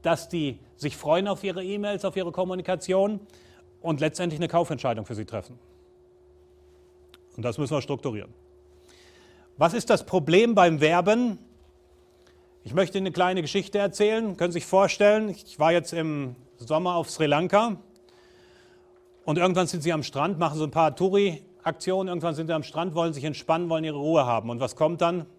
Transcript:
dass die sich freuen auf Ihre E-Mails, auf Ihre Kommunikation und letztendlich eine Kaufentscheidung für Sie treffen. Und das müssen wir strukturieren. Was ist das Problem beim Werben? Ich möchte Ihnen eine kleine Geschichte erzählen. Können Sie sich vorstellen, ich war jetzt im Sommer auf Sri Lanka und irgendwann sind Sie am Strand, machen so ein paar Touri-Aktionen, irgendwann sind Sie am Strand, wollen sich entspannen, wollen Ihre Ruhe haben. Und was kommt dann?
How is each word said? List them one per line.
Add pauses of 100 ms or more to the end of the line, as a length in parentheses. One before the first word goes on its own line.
dass
die (160)
sich
freuen
auf
Ihre
E-Mails,
auf
Ihre
Kommunikation (600)
und
letztendlich
eine
Kaufentscheidung
für
Sie
treffen. (1800)
Und
das
müssen
wir
strukturieren. (1200)
Was
ist
das
Problem
beim
Werben? (1200)
Ich
möchte
Ihnen
eine
kleine
Geschichte
erzählen.
Können
Sie
sich
vorstellen,
ich
war
jetzt
im (220)
Sommer
auf
Sri
Lanka (1500)
und
irgendwann
sind
Sie
am
Strand,
machen
so
ein
paar
Touri-Aktionen,
irgendwann
sind
Sie
am
Strand,
wollen
sich
entspannen,
wollen
Ihre
Ruhe
haben.
Und
was
kommt
dann? (120)